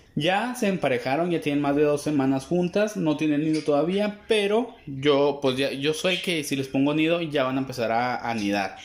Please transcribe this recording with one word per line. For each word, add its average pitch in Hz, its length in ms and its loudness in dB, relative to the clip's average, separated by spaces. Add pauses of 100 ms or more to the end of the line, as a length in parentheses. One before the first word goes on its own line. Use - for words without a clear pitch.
(160)
Ya 196 380 0
se 208 140 -2
emparejaron, 147 600 0
ya 165 100 0
tienen 143 200 0
más 143 160 2
de 151 60 4
dos 147 180 2
semanas 135 460 0
juntas, 180 500 0
no 160 200 0
tienen 151 260 0
nido 156 200 0
todavía, 180 680 0
pero 214 460 2 (120)
yo, 143 560 2
pues 127 140 2
ya, 135 160 0
yo 139 200 -2
sé 180 300 -2
que 165 220 -2
si 143 100 -4
les 135 140 -2
pongo 139 260 2
nido 160 260 2
ya 147 220 0
van 131 140 -2
a 135 40 0
empezar 123 300 -2
a 120 400 -2
anidar. 101 540 -2